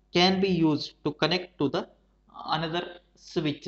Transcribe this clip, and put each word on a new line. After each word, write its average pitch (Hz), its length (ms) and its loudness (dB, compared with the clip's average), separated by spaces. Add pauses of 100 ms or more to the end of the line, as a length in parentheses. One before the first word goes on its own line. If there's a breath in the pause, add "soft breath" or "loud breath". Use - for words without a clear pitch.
(140)
can 185 280 4
be 196 80 2
used 160 540 2
to 151 100 -2
connect 170 460 -2
to 143 100 2
the 190 180 -4 (600)
another 160 520 -4 (160)
switch. - 520 -4